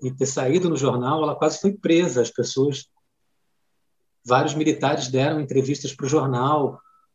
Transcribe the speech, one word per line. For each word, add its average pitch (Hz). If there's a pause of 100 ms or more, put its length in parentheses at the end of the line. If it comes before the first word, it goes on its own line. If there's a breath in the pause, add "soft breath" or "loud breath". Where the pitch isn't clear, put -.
e 127
ter 131
saído 151
no 160
jornal, 131
ela 151
quase 156
foi 202
presa. 165
As 113
pessoas, 135 (1400)
vários 143
militares 151
deram 139
entrevistas 135
pro 139
jornal, 135 (360 soft breath)